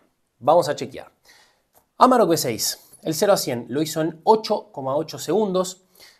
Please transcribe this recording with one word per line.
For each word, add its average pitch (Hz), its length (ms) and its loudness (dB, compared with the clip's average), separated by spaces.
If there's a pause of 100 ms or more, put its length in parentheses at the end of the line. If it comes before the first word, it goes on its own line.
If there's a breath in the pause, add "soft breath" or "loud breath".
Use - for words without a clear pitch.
(380)
Vamos 151 300 4
a 147 80 -2
chequear. - 340 -12 (880 soft breath)
Amarok 240 300 6
V 165 80 2
seis, - 500 -6 (160)
el 160 120 -4
cero 202 180 2
a 196 40 4
cien 120 320 -4
lo 127 120 -4
hizo 160 200 -4
en 160 240 -4
ocho - 480 0
coma 135 240 -6
ocho 156 240 -6
segundos, 185 640 -2 (360 soft breath)